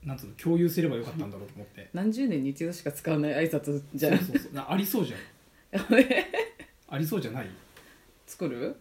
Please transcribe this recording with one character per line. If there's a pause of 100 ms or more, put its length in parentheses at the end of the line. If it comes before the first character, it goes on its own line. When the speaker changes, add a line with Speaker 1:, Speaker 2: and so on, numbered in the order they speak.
Speaker 1:
な
ん
つ
う
の、
共
有
す
れ
ば
よ
か
っ
た
ん
だ
ろ
う
と
思
っ
て。
Speaker 2:
<laughs>
何
十
年
に
一
度
し
か
使
わ
な
い
挨
拶 (120)
じ
ゃ
ん。
Speaker 1:
そ
う
そ
う
そ
う。
な-、
あ
り
そ
う
じ
ゃ
ん。 (520)
Speaker 2:
<laughs>
え？ (640)
Speaker 1:
あ
り
そ
う
じ
ゃ
な
い？ (760)
Speaker 2:
作
る？